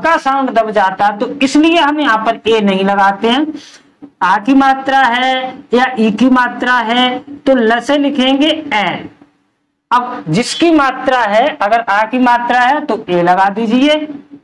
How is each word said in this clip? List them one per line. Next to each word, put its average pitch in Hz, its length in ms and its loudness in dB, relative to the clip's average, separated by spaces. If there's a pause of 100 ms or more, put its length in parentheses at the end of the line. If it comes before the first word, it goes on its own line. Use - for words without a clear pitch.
का 320 180 0
साउंड 269 340 -2
दब 220 180 0
जाता 202 360 0
है, 208 120 -2
तो 247 100 -4 (100)
इसलिए 311 400 2
हम 302 220 0
यहाँ 226 260 0
पर 220 200 -2
ए 220 160 2
नहीं 196 220 0
लगाते 196 460 0
हैं। 294 160 0 (760)
आ 185 160 2
की 233 160 0
मात्रा 269 460 2
है 262 680 -2
या 247 140 2 (140)
ई 220 140 2
की 254 180 2
मात्रा 247 480 0
है 247 400 0 (200)
तो 269 160 2
ल 233 260 2
से 285 180 -2
लिखेंगे 277 500 0 (240)
ए। 185 360 -4 (840)
अब 185 380 -2
जिसकी 240 440 0
मात्रा 269 480 0
है, 214 260 2 (100)
अगर 214 240 0
आ 208 240 0
की 240 160 -4
मात्रा 240 400 2
है 285 260 0
तो 220 220 -4
ए 175 140 0
लगा 185 280 2
दीजिए, 254 560 0 (380)